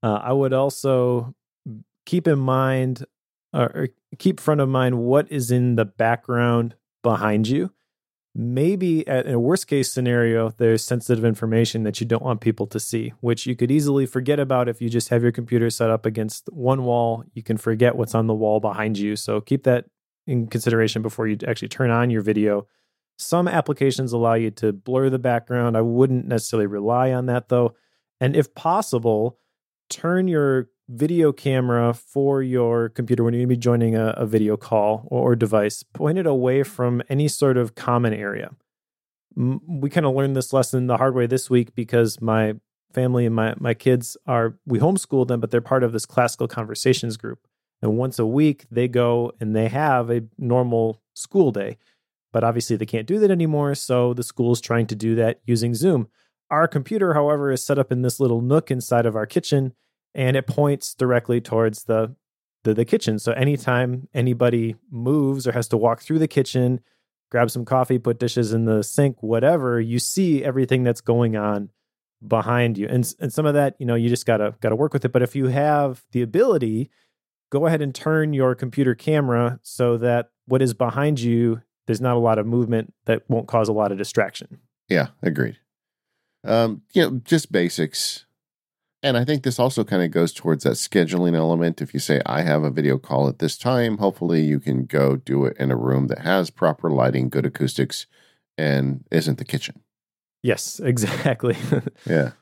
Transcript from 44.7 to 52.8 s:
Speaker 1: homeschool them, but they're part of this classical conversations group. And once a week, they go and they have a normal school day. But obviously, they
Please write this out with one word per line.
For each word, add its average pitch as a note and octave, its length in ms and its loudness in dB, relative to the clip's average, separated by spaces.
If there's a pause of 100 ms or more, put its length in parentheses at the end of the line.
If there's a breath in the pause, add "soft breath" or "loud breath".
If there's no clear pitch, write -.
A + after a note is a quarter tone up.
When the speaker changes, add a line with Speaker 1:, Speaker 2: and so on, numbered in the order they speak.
Speaker 1:
homeschool D3 480 2
them, A#2+ 120 -2
but A2+ 100 -4
they're A#2+ 100 0
part C3 240 0
of A2+ 80 0
this A2 140 -6
classical A#2+ 420 0
conversations A2+ 680 -2
group. A#2 300 -12 (340)
And G#2+ 160 0
once B2+ 220 -4
a A2+ 80 2
week, C#3+ 440 0
they A#2+ 180 0
go A#2+ 520 0
and A2 140 -2
they A2 140 2
have B2+ 420 0
a A#2 140 0 (120)
normal A#2+ 640 0 (140)
school E3 380 2
day. G2+ 260 -6 (540)
But A2+ 120 2
obviously, A#2 320 0
they G#2+ 100 -4